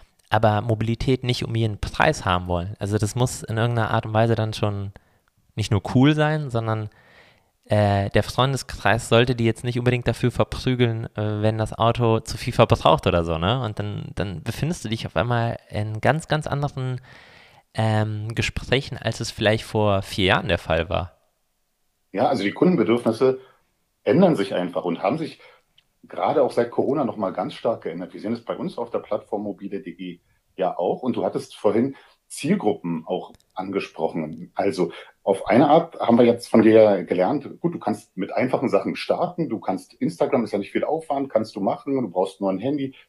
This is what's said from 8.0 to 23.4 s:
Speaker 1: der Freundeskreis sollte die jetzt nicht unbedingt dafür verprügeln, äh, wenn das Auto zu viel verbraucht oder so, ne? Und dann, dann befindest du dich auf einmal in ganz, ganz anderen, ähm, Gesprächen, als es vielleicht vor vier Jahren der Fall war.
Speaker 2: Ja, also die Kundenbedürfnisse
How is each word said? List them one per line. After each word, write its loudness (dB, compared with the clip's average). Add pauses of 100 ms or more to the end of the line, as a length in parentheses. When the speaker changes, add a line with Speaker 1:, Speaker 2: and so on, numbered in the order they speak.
Speaker 1:
der 2
Freundeskreis 0
sollte 4
die 0
jetzt 0
nicht -2
unbedingt 0
dafür 0
verprügeln, 0 (100)
äh, -2
wenn 2
das -2
Auto 2
zu -10
viel -6
verbraucht 4
oder 4
so, -2
ne? 0
Und -6
dann, -6
dann -6
befindest -4
du -6
dich -4
auf -6
einmal 0 (100)
in -6
ganz, 0
ganz -2
anderen, -4 (720)
ähm, 0
Gesprächen, -2
als -4
es -6
vielleicht 2
vor 2
vier -2
Jahren 4
der 4
Fall 0
war. -4 (1000)
Speaker 2:
Ja, 0
also 0
die -2
Kundenbedürfnisse 2 (640)